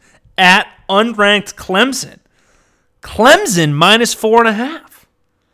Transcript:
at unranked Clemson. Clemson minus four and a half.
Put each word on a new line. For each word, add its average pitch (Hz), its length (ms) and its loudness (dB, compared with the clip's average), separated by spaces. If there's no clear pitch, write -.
at 185 300 2
unranked 208 640 0
Clemson. 214 640 -4
Clemson 226 720 0
minus 196 420 0
four 220 260 0
and 226 100 2
a 214 40 -2
half. 269 520 -12